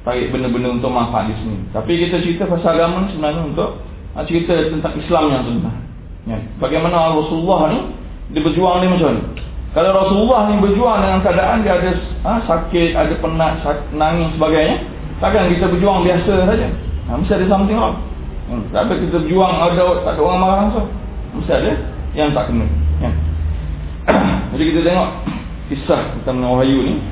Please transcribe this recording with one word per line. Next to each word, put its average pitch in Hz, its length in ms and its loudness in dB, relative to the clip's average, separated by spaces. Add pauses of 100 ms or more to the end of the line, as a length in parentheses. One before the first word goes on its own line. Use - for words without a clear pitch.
Tarik 123 320 -2
benda-benda 123 400 -2
untuk 127 160 -2
manfaat 113 400 0
di 110 80 -4
sini. 101 320 -6
Tapi 165 320 0
kita 175 160 0
cerita 170 320 -2
pasal 165 240 2
agama 180 320 2
ni 185 80 -6
sebenarnya 151 320 -2
untuk, 151 320 -4 (320)
ha, 156 160 -6
cerita 170 320 2
tentang 156 400 -2
Islam 156 320 2
yang 123 160 -2
sebenar. 117 280 -2 (520)
Kan? 110 140 -6 (180)
Bagaimana 160 560 2
Rasulullah 160 560 2
ni, 240 80 0 (560)
dia 151 80 0
berjuang 175 400 2
ni 185 80 4
macam 160 240 2
mana? - 260 -6 (320)
Kalau 175 160 4
Rasulullah 208 640 4
ni 196 80 4
berjuang 208 400 4
dengan 190 240 2
keadaan 202 400 2
dia 196 160 2
ada, 180 100 0 (380)
ha, - 20 2 (140)
sakit, 165 480 0
ada 156 240 2
penat, 160 360 0 (120)
sak-, 143 240 -4
nangis 156 480 0
sebagainya, 156 480 2 (320)
takkan 190 320 2
kita 175 160 2
berjuang 180 400 2
biasa 185 400 2
saja? 226 220 2 (420)
Ha, 202 80 -2
mesti 185 160 0
ada 185 160 2
something 202 240 4
wrong. 226 240 0 (560)
Hmm, 117 160 -4
tak - 240 0
kita 175 240 0
berjuang, 180 320 2
ada, 175 320 2 (240)
tak - 80 -2
ada 160 80 0
orang 180 180 2
marah 190 180 4 (120)
langsung. 214 160 0 (480)
Mesti 165 240 -4
ada 151 140 0 (420)
yang 147 240 0
tak 117 160 -2
kena. 110 120 0 (360)
Ya. 123 100 0 (920)
<clears throat> 196 500 2
Jadi 147 160 2
kita 165 160 2
tengok 175 240 2 (640)
kisah 139 280 0 (200)
tentang 127 320 0
wahyu 131 320 4
ni. 104 100 -2 (160)